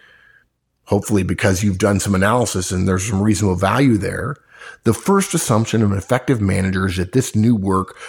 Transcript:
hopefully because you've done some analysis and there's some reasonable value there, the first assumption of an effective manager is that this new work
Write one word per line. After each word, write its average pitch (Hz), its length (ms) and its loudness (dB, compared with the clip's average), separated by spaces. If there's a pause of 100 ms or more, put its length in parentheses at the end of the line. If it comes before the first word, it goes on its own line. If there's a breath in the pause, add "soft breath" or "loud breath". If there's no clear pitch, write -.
(840 soft breath)
hopefully 101 400 0
because 92 400 0
you've 95 140 0
done 101 200 2
some 98 160 -2
analysis 101 560 0
and 92 160 -2
there's 95 180 0
some 98 160 -2
reasonable 101 360 2
value 110 400 2
there, 95 400 -6 (480 loud breath)
the 113 100 2
first 196 400 0
assumption 113 480 0
of 104 80 2
an 98 80 -2
effective 123 420 -2
manager 95 460 0
is 90 100 -2
that 92 140 -4
this - 240 -2
new 110 220 2
work 95 400 -2 (120 loud breath)